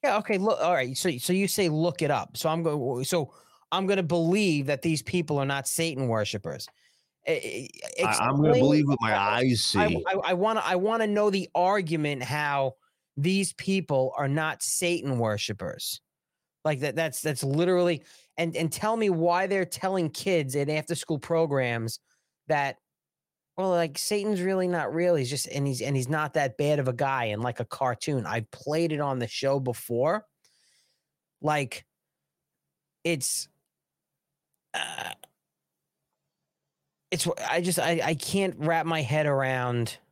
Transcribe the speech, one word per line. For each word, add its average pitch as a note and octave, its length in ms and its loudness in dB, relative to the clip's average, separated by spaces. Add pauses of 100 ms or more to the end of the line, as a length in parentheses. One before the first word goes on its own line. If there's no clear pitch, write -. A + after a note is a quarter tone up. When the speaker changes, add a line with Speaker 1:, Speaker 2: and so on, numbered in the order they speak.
Speaker 1:
Yeah, A3 140 2
okay, G#3 180 -2
look, G3+ 240 2
all E3+ 140 2
right, C3 220 0
so, F#3 200 0
so - 160 -2
you F#3+ 160 2
say, F3+ 220 2
"Look D#3+ 320 0
it D3 80 2
up." A#2 260 -2
So D#3+ 140 -2
I'm E3 120 0
go-, C#3 400 -2
so D3+ 300 -2 (400)
I'm F#3 140 0
gonna F#3+ 160 2
believe E3 640 2
that C#3+ 160 -2
these D#3+ 200 0
people D#3 360 0
are C3+ 80 0
not C#3 200 -2
Satan C#3 420 -2
worshipers. G#2 600 -2 (580)
I, B2+ 420 -4 (300)
I, - 60 2
Speaker 2:
I, - 20 4
I'm A#2+ 300 4
gonna D3+ 120 4
Speaker 1:
explain, - 140 6
Speaker 2:
believe D3 260 6
what C#3 120 2
my A2 140 2
Speaker 1:
I, G2+ 240 2
Speaker 2:
eyes B2 380 2
Speaker 1:
I, G#3 120 4
Speaker 2:
see. - 180 -2
Speaker 1:
I, F#3+ 60 0 (120)
I F3 100 0
wanna, G#3+ 300 0
I F3+ 120 0
wanna A3 300 0
know G#3 240 2
the F#3+ 240 -2
argument E3 680 0
how C#3+ 540 0 (400)
these F#3 380 0
people D3 600 0
are C#3 120 -2
not D#3 340 -2
Satan E3 560 -2
worshipers. G#2+ 840 -4 (600)
Like, D3 180 -2
that, C#3+ 140 -4
that's, D#3 280 -4
that's D3+ 200 -4
literally, F3 600 2 (340)
and, E3 180 -2
and D#3+ 160 0
tell G#3+ 240 -2
me A3 140 2
why F3 380 2
they're F#3+ 180 2
telling F#3 460 -2
kids D3+ 440 0
in C#3+ 140 2
after-school D3+ 500 -2
programs C3 840 0 (480)
that, C#3+ 280 0 (800)
"Well, F#3+ 140 0
like, E3 260 2
Satan's G#3 460 0
really F#3 260 2
not D3+ 260 0
real. F3 200 4
He's C3 160 0
just, C#3 180 -4
and C#3 180 -2
he's, C3 140 -2
and C3+ 160 0
he's B2+ 140 -2
not D3+ 240 -2
that C#3 240 0
bad D3 200 2
of C3 80 0
a B2+ 60 0
guy C3+ 320 0
in, G#2+ 160 -2
like, A#2+ 200 -4
a A#2 40 -2
cartoon. B2+ 640 -2
I've G#2+ 240 -4
played D#3 420 -2
it D3 80 -2
on C3+ 200 -2
the A#2 60 -2
show C3+ 320 -2
before." C3 680 -2 (1120)
Like, D3 460 -2 (1160)
it's, - 440 -2 (1300)
uh, - 400 -8 (2000)
it's, E3+ 160 -2 (220)
I E3+ 140 0
just, F3 160 0
I, D#3+ 260 0
I D#3+ 100 0
can't F#3+ 440 -2
wrap D#3+ 260 0
my E3 160 0
head D3+ 240 0
around B2+ 720 0 (160)